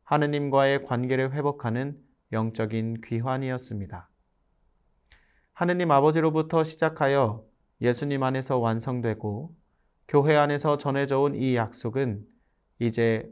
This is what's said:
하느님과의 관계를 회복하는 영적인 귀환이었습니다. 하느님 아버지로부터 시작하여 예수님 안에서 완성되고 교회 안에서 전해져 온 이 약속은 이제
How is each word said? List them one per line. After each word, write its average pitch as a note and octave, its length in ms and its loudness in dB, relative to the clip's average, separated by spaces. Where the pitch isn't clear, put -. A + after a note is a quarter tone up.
하느님과의 C#3 800 2
관계를 C3 500 -2
회복하는 C#3+ 640 -4
영적인 A2+ 720 -4
귀환이었습니다. B2 1080 -6
하느님 F3 380 0
아버지로부터 D#3+ 720 4
시작하여 C#3 840 0
예수님 C3+ 440 0
안에서 C3 340 0
완성되고 A#2 1000 -4
교회 D3 280 4
안에서 D3 420 2
전해져 C#3 420 0
온 C#3+ 160 0
이 B2+ 200 0
약속은 A#2 720 -4
이제 A2+ 520 0